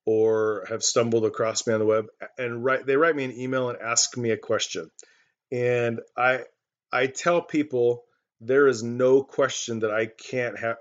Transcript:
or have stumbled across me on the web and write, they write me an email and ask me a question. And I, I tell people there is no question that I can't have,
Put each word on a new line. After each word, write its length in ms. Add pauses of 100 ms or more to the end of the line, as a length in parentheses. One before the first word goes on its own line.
or 640
have 140
stumbled 420
across 420
me 60
on 80
the 60
web 200 (300)
and 280
write, 220
they 100
write 180
me 100
an 140
email 320
and 100
ask 360
me 140
a 60
question. 540 (640)
And 480 (160)
I, 280 (460)
I 160
tell 360
people 640 (360)
there 260
is 160
no 400
question 580
that 120
I 140
can't 520
have, 220